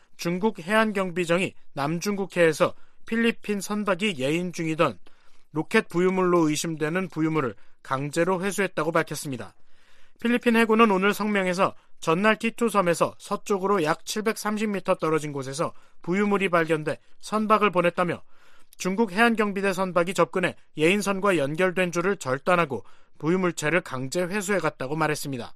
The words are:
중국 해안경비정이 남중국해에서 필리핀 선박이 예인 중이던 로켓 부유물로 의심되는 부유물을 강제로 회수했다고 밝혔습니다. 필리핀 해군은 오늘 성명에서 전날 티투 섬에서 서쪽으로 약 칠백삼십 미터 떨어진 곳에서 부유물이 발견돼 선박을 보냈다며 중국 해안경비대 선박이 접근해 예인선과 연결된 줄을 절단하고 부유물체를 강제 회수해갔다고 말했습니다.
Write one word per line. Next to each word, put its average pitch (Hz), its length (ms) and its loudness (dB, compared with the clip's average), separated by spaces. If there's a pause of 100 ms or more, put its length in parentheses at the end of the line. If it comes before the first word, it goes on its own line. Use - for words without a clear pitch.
(160)
중국 185 440 -2
해안경비정이 185 920 0 (200)
남중국해에서 170 1000 2 (320)
필리핀 226 540 0
선박이 202 580 -2
예인 160 360 -2
중이던 156 440 0 (540)
로켓 156 380 0
부유물로 180 580 2
의심되는 156 640 -2
부유물을 156 440 0 (300)
강제로 165 580 0
회수했다고 180 520 -2
밝혔습니다. 139 600 -2 (680)
필리핀 240 340 2
해군은 226 340 6
오늘 196 240 4
성명에서 190 640 0 (240)
전날 202 400 2
티투 226 300 0
섬에서 175 500 2
서쪽으로 196 640 0
약 151 220 0
칠백삼십 214 640 -2
미터 185 260 0
떨어진 156 380 -2
곳에서 135 400 -4 (280)
부유물이 196 460 2
발견돼 160 500 0 (220)
선박을 214 520 2
보냈다며 175 520 0 (540)
중국 196 340 0
해안경비대 202 640 2
선박이 185 400 0
접근해 175 420 0 (220)
예인선과 190 580 2
연결된 170 560 0
줄을 175 240 0
절단하고 139 720 0 (320)
부유물체를 170 640 0
강제 135 400 -6
회수해갔다고 175 760 -2
말했습니다. 143 600 -4